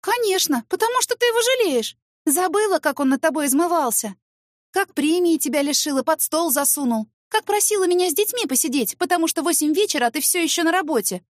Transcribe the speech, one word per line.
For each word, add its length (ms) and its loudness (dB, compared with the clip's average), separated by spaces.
Конечно, 680 0
потому 340 0
что 140 -2
ты 100 0
его 160 2
жалеешь. 540 0
Забыла, 520 2
как 220 -2
он 80 2
над 120 2
тобой 260 0
измывался. 680 0
Как 240 -4
премии 440 2
тебя 240 -2
лишил 360 0
и 60 -2
под 160 0
стол 320 0
засунул. 560 0
Как 180 -2
просила 440 0
меня 200 2
с 60 -2
детьми 320 -2
посидеть, 520 -2
потому 280 0
что 160 -4
восемь 300 0
вечера, 340 0
а 60 0
ты 80 -4
все 200 0
еще 220 0
на 80 2
работе. 600 -2